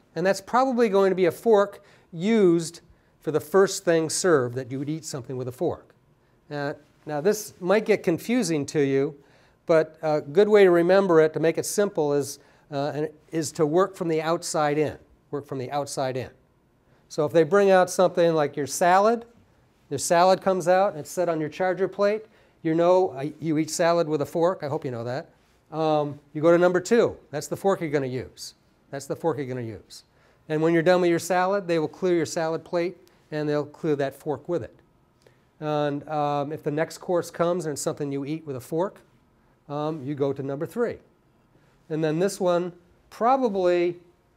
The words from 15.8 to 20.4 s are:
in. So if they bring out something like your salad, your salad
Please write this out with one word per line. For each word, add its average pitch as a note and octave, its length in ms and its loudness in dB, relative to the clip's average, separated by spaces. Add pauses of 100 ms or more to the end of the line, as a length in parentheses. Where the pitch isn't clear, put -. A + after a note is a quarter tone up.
in. A#2 100 -8 (800)
So - 160 -4
if C3 80 -4
they E3 120 6
bring G3 260 4
out F#3 180 6
something F3+ 460 2
like D3 220 -2
your C#3+ 100 -4
salad, G3+ 600 2 (640)
your C#3+ 80 -6
salad F3+ 440 4